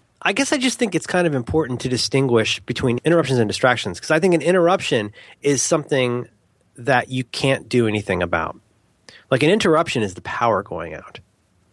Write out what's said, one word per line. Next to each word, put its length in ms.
I 120
guess 180
I 60
just 200
think 180
it's 120
kind 180
of 80
important 460
to 80
distinguish 720
between 460
interruptions 340
and 80
distractions, 540
'cause 100
I 80
think 140
an 80
interruption 720
is 220
something 640
that 340
you 140
can't 460
do 180
anything 340
about. 380
Like, 140
an 60
interruption 540
is 120
the 60
power 400
going 320
out 280